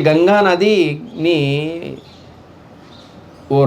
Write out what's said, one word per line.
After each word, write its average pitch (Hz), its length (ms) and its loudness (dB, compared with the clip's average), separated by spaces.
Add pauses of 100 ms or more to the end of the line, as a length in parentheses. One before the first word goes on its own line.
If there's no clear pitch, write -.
గంగా 170 300 4 (100)
నదిని 170 920 0 (2250)
ఓ - 100 2